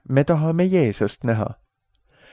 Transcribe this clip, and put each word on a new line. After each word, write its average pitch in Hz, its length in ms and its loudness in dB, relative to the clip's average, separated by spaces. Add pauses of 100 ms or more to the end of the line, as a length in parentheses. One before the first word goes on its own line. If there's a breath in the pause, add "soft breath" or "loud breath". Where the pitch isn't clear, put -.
me 135 160 2
tahame 160 400 0
Jeesust 143 600 0
näha." 110 300 -2 (800 soft breath)